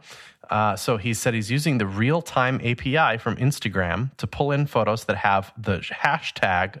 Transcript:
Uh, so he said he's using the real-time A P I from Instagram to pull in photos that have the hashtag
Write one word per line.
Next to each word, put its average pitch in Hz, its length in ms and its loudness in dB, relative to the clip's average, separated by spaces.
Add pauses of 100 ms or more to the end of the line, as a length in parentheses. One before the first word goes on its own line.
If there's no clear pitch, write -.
(500)
Uh, 107 260 2
so 117 220 0
he 110 160 -2
said 113 200 0
he's 110 160 -2
using 143 280 2
the 107 80 2
real-time 127 760 0
A 120 140 0
P 135 220 -2
I 127 200 2
from 113 200 -2
Instagram 104 800 0
to - 100 -6
pull 143 240 0
in 143 140 2
photos 110 400 0
that 104 100 0
have 98 420 2
the 104 200 0
hashtag 98 1040 -2